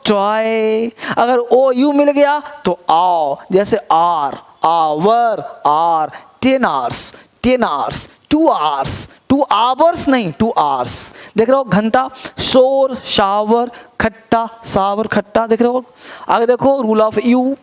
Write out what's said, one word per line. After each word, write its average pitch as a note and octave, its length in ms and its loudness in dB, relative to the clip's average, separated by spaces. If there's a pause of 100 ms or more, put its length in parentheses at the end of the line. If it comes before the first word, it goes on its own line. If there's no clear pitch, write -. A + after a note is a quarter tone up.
टॉय। A3 800 0 (300)
अगर A#3+ 200 2
ओ A#3+ 340 2
यू B3+ 200 0
मिल C#4+ 200 2
गया C#4+ 300 2 (240)
तो F3+ 140 -2 (100)
आओ, D#3+ 480 0 (140)
जैसे G3+ 260 0 (140)
आर, D#3+ 460 0 (260)
आवर, E3+ 1040 0
आर, D#3 440 2 (300)
टेन C4 240 2
आवर्स, - 500 -4 (280)
टेन B3 200 2
आवर्स, - 460 -4 (200)
टू D#4 180 2
आर्स, E3 600 -2 (200)
टू C#4 120 2 (100)
आवर्स C4 560 0
नहीं, B3 240 0
टू A3 180 -2
आर्स। C#3 600 -2 (260)
देख A3 120 2
रहे C4 80 4
हो C4+ 60 0
घंटा, A3 460 0 (300)
शोर, C4 560 2
शावर, G#3+ 760 0 (280)
खट्टा, A3+ 500 -2 (140)
सावर, G3+ 440 -2
खट्टा। A3 400 -2
देख A3 140 0
रहे A#3+ 100 2
हो? B3 120 -2 (460)
आगे G#3+ 160 2
देखो B3 340 2
rule A3 340 2
of G#3+ 120 -4
U। B3+ 380 2